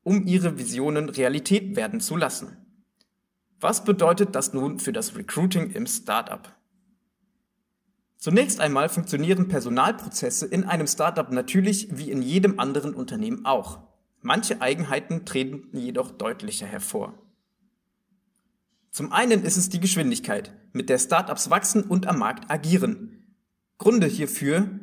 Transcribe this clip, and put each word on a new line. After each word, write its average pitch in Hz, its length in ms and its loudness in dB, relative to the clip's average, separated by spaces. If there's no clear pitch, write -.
um 190 240 2
ihre 175 320 2
Visionen 143 500 -2
Realität 151 640 0
werden 110 240 -2
zu 143 160 -4
lassen. - 420 -4
Was 226 240 0
bedeutet 185 500 4
das 135 180 -2
nun 135 260 -2
für - 120 -4
das 110 240 -4
Recruiting 170 560 0
im 117 160 -4
Startup? - 640 -4
Zunächst 196 420 2
einmal 147 300 2
funktionieren 175 580 0
Personalprozesse 135 1000 -2
in 185 200 0
einem 165 200 0
Startup 151 460 0
natürlich 190 580 2
wie 147 220 -8
in 135 100 -2
jedem 185 380 2
anderen 139 340 -2
Unternehmen 117 520 -6
auch. 127 340 0
Manche 143 400 0
Eigenheiten 147 640 -2
treten 135 500 -4
jedoch 123 360 -4
deutlicher 104 560 -6
hervor. 101 460 -8
Zum - 200 -6
einen 214 320 4
ist 190 140 0
es 180 120 2
die 175 100 -2
Geschwindigkeit, 127 720 0
mit 127 160 -4
der 127 100 4
Startups - 500 0
wachsen 190 340 2
und 185 240 0
am 175 120 2
Markt - 320 -2
agieren. 156 840 0
Gründe 208 280 6
hierfür 151 760 0